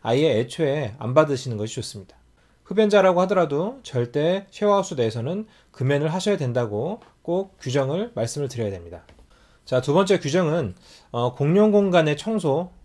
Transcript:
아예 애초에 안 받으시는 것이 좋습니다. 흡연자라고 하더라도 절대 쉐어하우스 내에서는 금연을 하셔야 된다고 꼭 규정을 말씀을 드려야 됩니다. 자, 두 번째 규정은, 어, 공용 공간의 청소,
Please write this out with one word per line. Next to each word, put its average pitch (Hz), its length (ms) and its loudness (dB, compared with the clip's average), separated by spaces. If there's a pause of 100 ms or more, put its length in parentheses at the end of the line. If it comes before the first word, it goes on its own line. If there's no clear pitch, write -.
아예 127 340 2
애초에 135 640 -2
안 120 160 -6
받으시는 135 420 2
것이 107 160 -6
좋습니다. 107 420 -12 (500)
흡연자라고 196 560 4
하더라도 185 600 0
절대 151 680 -2
쉐어하우스 202 420 0
내에서는 123 540 -2 (240)
금연을 143 420 0
하셔야 190 240 0
된다고 123 640 -4 (220)
꼭 190 360 -4
규정을 143 540 -2
말씀을 117 340 -4
드려야 117 220 -4
됩니다. 85 380 -14 (580)
자, 127 160 0
두 143 120 -2
번째 190 260 4
규정은, 151 560 -2 (340)
어, 123 240 -2
공용 190 380 4
공간의 175 460 4
청소, 175 540 -2 (120)